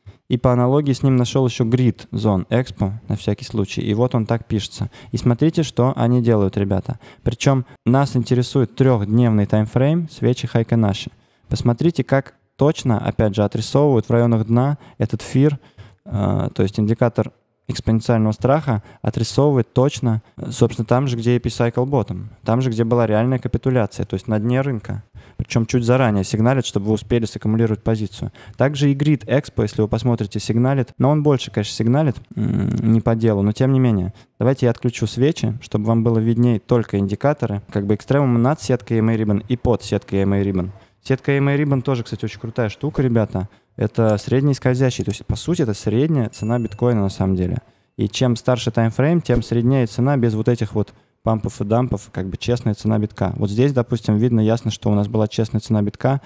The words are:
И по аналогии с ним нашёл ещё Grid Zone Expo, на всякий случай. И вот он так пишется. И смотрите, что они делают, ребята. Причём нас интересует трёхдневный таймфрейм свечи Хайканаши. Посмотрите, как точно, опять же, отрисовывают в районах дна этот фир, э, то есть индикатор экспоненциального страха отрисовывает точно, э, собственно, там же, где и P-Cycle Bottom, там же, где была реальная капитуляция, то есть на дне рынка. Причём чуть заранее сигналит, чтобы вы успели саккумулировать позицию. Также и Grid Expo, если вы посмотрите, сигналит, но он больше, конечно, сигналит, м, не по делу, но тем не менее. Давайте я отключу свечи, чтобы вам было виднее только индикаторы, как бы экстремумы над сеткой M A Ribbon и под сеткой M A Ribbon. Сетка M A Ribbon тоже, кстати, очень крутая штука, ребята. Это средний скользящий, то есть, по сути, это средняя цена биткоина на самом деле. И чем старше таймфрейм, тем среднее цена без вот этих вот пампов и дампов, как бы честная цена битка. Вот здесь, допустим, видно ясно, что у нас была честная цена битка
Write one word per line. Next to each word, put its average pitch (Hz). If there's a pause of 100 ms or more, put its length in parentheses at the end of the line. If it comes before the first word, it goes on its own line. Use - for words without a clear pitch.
(300)
И 123
по 123
аналогии 131
с -
ним 131
нашёл 127
ещё 120
Grid 123
Zone 104
Expo, 107 (140)
на 104
всякий -
случай. -
И 104
вот 120
он 113
так 117
пишется. 104 (220)
И 117
смотрите, 143
что 131
они 120
делают, 104
ребята. 98 (240)
Причём 127 (200)
нас 135
интересует 123
трёхдневный 113
таймфрейм 131
свечи 120
Хайканаши. 113 (380)
Посмотрите, 131
как - (220)
точно, 135
опять 110
же, 104
отрисовывают 120
в -
районах 117
дна 127 (180)
этот 113
фир, 139 (460)
э, 98
то 101
есть 98
индикатор 110 (360)
экспоненциального 110
страха 131 (180)
отрисовывает 127
точно, 123 (160)
э, -
собственно, 113
там 131
же, 123
где 117
и 123
P-Cycle 120
Bottom, 104 (200)
там 120
же, 131
где 113
была 117
реальная 117
капитуляция, 117
то -
есть 95
на 110
дне 123
рынка. 110 (340)
Причём -
чуть 123
заранее 113
сигналит, 120
чтобы 101
вы 110
успели 117
саккумулировать 110
позицию. 107 (260)
Также 143
и 139
Grid 143
Expo, 120
если 107
вы 107
посмотрите, 110
сигналит, 123
но 131
он 151
больше, 143
конечно, 104
сигналит, 131 (180)
м, -
не 113
по 117
делу, 110
но 104
тем 131
не 135
менее. 101 (260)
Давайте 127
я 117
отключу 117
свечи, 120
чтобы 107
вам 113
было 113
виднее 117
только 113
индикаторы, 104 (100)
как 101
бы 104
экстремумы 131
над 131
сеткой 117
M 110
A 113
Ribbon 107
и 127
под 120
сеткой -
M 98
A 101
Ribbon. 95 (320)
Сетка 135
M 139
A 143
Ribbon 139
тоже, 120
кстати, -
очень -
крутая 113
штука, 147
ребята. 110 (260)
Это 110
средний 135
скользящий, 127
то -
есть, -
по -
сути, 165
это 110
средняя 120
цена 117
биткоина 117
на 98
самом 95
деле. 90 (400)
И 104
чем 120
старше 123
таймфрейм, 127
тем 120
среднее 120
цена 127
без 117
вот 107
этих 113
вот 104 (300)
пампов 107
и 104
дампов, 113
как 92
бы 90
честная 117
цена 107
битка. 104
Вот 101
здесь, 127
допустим, 117
видно 117
ясно, 110
что -
у -
нас 101
была 107
честная 110
цена 107
битка 127